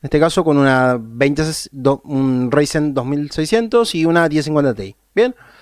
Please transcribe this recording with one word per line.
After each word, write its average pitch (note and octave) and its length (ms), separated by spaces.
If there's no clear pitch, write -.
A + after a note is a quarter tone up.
este D3 160
caso E3 240
con D3+ 160
una B2+ 420
veinte, C3+ 440
do-, C3+ 320
un C3 480
Ryzen D3 420
dos C3 140
mil C#3+ 240
seiscientos A3+ 640
y D#3+ 100
una E3 240
diez D3+ 180
cincuenta C#3+ 280
Ti. G2+ 220
Bien, B3 180